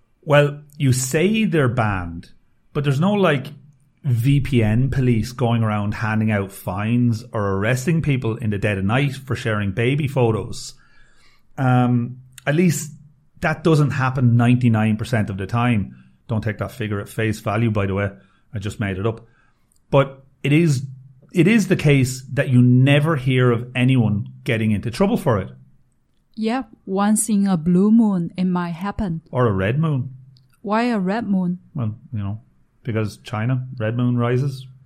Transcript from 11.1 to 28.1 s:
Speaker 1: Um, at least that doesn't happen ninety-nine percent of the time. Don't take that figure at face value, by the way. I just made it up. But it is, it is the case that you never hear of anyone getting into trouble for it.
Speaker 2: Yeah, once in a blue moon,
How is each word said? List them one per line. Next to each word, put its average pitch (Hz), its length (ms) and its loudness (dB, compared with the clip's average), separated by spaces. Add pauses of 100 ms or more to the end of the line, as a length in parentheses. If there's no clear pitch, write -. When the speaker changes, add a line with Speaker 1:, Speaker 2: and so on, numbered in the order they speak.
Speaker 1:
Um, 123 640 2 (280)
at 143 80 0
least 170 380 0 (480)
that 156 240 -2
doesn't 151 260 4
happen 127 460 2
ninety-nine 120 600 2
percent 107 320 -2
of 98 100 -6
the 98 80 -6
time. 120 580 -2 (240)
Don't 110 160 -2
take 107 140 -4
that 98 120 -6
figure 104 300 -6
at 101 80 -10
face 110 320 -4
value, 110 300 0
by 104 160 -2
the 98 80 -2
way. 98 160 -2 (440)
I 107 40 -6
just 101 200 -8
made 98 200 -4
it 98 80 -4
up. 113 200 -6 (640)
But 139 340 0 (180)
it 139 100 0
is, 151 340 2 (460)
it 160 160 4
is 214 180 4
the 185 80 2
case 135 480 2 (120)
that 139 160 -2
you 123 120 6
never 143 540 4
hear 127 340 2
of 117 240 -2
anyone 123 540 2 (160)
getting 110 260 0
into 104 200 -2
trouble 202 260 0
for 113 220 0
it. 90 100 -6 (880)
Speaker 2:
Yeah, 226 280 -2 (220)
once 202 420 0
in 202 180 2
a 190 100 2
blue 180 340 2
moon, 208 460 2